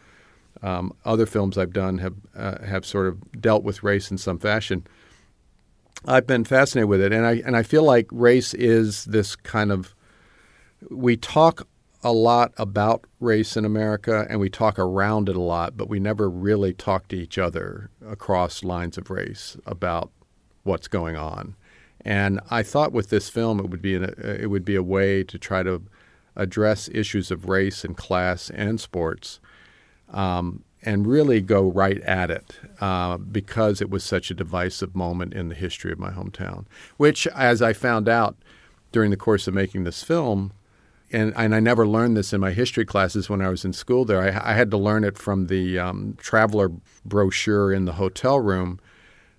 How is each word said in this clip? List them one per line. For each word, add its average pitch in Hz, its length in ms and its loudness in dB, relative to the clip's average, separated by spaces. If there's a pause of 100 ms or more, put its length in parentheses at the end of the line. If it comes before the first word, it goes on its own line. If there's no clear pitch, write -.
(600)
Um, 90 320 -4 (100)
other 113 220 2
films 98 320 0
I've 90 160 -2
done 95 240 -2
have, 92 160 -6 (240)
uh, 98 260 -8
have 98 220 -6
sort 95 220 0
of 92 340 -8
dealt 107 220 4
with 104 200 -6
race 101 280 0
in 98 60 -4
some 90 200 -4
fashion. 104 480 -2 (1200)
I've 131 220 4
been 123 160 2
fascinated 131 460 4
with 98 120 4
it, 98 100 4
and 113 140 2
I, 117 100 4 (100)
and 127 120 0
I 113 60 2
feel 156 200 4
like 123 280 6
race 120 420 4
is 113 520 2
this 104 300 0
kind 107 360 -2
of, 92 240 -4 (920)
we 120 280 2
talk - 500 4 (360)
a 120 80 2
lot 120 460 4
about 107 480 0 (140)
race 110 380 2
in 107 80 0
America, 107 640 0
and 107 100 -2
we 98 100 2
talk 107 280 0
around 98 520 2
it 92 60 0
a 90 60 -2
lot, 85 360 -2
but 101 120 -8
we 107 100 -2
never 101 300 0
really 95 440 0
talk 95 360 -2
to 98 80 -8
each 87 200 -8
other 95 520 -4 (160)
across 95 580 -2
lines 87 340 -6
of - 120 -12
race 95 560 -10
about 87 460 -4 (520)
what's 90 240 -4
going 82 280 -4
on. 78 400 -10 (500)
And 101 360 0 (100)
I 117 120 0
thought 151 280 0
with 113 180 -2
this 104 200 0
film, 113 300 -2
it 95 100 -4
would 87 120 -10
be 95 140 -2
an, 90 80 -2 (140)
it 104 320 -6
would 98 160 -2
be 101 100 0
a 92 80 0
way 98 400 2
to - 160 -12
try 95 240 -2
to 90 180 -2 (540)
address 104 580 0
issues 104 380 -2
of 90 160 -8
race 95 380 0
and 87 100 -8
class 90 540 -2
and 107 320 -4
sports, - 580 -6 (720)
um, 90 520 -4 (220)
and 104 220 0
really 135 320 4
go 98 320 4
right 98 300 2
at 92 280 0
it, - 300 -8 (220)
uh, 90 360 0
because 104 640 -2
it 98 100 -4
was 95 140 -4
such - 260 -4
a - 40 -6
divisive 90 600 -4
moment 90 400 -4
in 90 140 -6
the 82 80 -8
history 87 380 -8
of 85 60 -12
my 92 120 -8
hometown, 92 540 -10 (320)
which, 147 300 4
as 123 340 2
I 113 100 4
found 113 380 0
out 113 260 2 (560)
during 110 180 4
the 98 80 0
course 104 300 0
of 95 60 -4
making 98 320 -2
this - 180 -8
film, 110 480 0 (600)
and, 110 260 0
and 110 180 2
I 110 60 4
never 113 260 6
learned 113 300 2
this 98 160 -2
in 98 80 0
my 95 100 0
history 110 340 0
classes 98 440 0
when 101 120 -2
I 95 80 0
was 92 140 -4
in 95 80 -4
school 123 320 0
there. 104 180 2
I, 98 300 0
I 104 40 2
had 110 160 4
to 107 60 0
learn 107 260 2
it 101 140 -2
from 95 300 -2
the, 92 320 0
um, 98 400 -6
traveler 107 500 2 (360)
brochure 101 640 2
in 95 140 0
the 87 80 -2
hotel 98 460 0
room, 92 400 -2 (600)